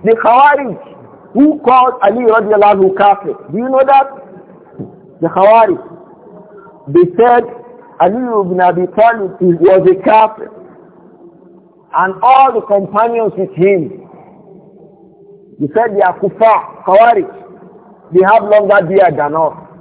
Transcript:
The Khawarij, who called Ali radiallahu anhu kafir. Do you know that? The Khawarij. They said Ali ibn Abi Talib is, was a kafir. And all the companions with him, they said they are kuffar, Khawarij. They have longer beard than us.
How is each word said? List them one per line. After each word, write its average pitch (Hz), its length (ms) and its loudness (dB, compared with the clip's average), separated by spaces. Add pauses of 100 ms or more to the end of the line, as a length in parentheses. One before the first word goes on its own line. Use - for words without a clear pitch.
The 226 200 2
Khawarij, 269 520 2 (580)
who 294 300 2
called 254 300 2 (100)
Ali 226 240 0
radiallahu 208 480 2
anhu 190 220 0
kafir. 202 380 0 (160)
Do 175 60 -8
you 247 120 -6
know 269 160 0
that? 277 220 2 (1120)
The 165 60 -4
Khawarij. 208 520 2 (1080)
They 175 160 2 (100)
said 240 280 2 (580)
Ali 196 180 0 (220)
ibn 180 180 -4
Abi 180 260 0 (140)
Talib 220 320 0 (100)
is, 175 200 2
was 185 280 2
a 180 140 2
kafir. 220 480 0 (1400)
And 185 260 -2
all 262 320 4
the 226 140 -4
companions 208 680 -2
with 190 180 -8
him, 170 520 -2 (1500)
they 143 140 -4
said 220 220 -2
they 202 60 0
are 185 180 -2
kuffar, 202 640 -2
Khawarij. - 480 2 (840)
They 185 140 2
have 214 160 2
longer 202 440 0
beard 180 300 0
than 147 180 -6
us. 160 340 -6 (120)